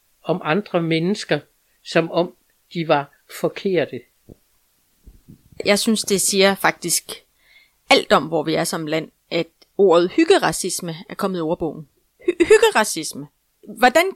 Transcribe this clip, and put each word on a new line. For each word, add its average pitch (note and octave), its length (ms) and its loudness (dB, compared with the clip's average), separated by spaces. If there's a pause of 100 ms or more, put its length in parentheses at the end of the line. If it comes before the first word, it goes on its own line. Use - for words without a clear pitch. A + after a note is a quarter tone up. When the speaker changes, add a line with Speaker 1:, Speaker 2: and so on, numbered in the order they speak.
(220)
Speaker 1:
om E3+ 220 -2
andre E3+ 380 -2
mennesker, E3 580 -2 (440)
som E3 260 -2
om F3+ 240 -2 (400)
de E3 140 -6
var C#3+ 220 0 (300)
forkerte. D#3+ 600 -4 (1600)
Speaker 2:
Jeg G3+ 140 2
synes, G#3+ 240 -2
det F#3+ 180 -2
siger G3 340 2
faktisk - 680 -4 (680)
alt C#4 220 2
om, F3+ 120 2
hvor D#3+ 180 -2
vi D#3 120 -2
er D#3+ 100 0
som E3 220 -6
land, D#3 240 -4 (200)
at E3 160 -2 (320)
ordet F3+ 320 6
hyggeracisme F3+ 880 0 (120)
er - 60 -12
kommet F#3+ 240 -4
i E3 40 -4
ordbogen. D#3+ 460 -6 (320)
Hy-, - 240 0
hyggeracisme. A#3 840 2 (520)
Hvordan D#4+ 380 4